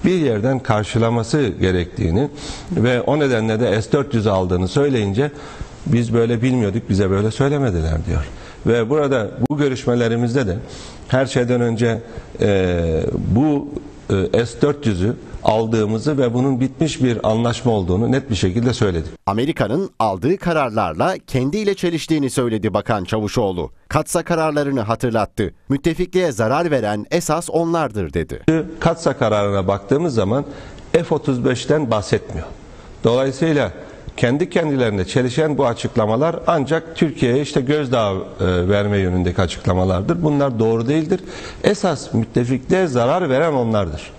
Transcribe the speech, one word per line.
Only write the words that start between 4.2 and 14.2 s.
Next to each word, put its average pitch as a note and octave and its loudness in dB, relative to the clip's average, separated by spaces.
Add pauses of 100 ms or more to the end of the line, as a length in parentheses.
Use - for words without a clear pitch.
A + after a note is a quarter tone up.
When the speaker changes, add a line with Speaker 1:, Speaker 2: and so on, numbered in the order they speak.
Speaker 1:
aldığını F#2 2
söyleyince, B2+ 2 (560)
"Biz A#2 0
böyle A#2 2
bilmiyorduk, A2+ 0
bize G2 2
böyle G2+ 2
söylemediler," G#2+ 0
diyor. D#2+ -2 (400)
Ve A2+ 2
burada C3+ 2 (200)
bu D3 -2
görüşmelerimizde A#2+ 0
de E2+ -2 (500)
her C3 2
şeyden B2 2
önce, A#2 2 (400)
e, F2 2 (100)
bu, C#3+ 2 (680)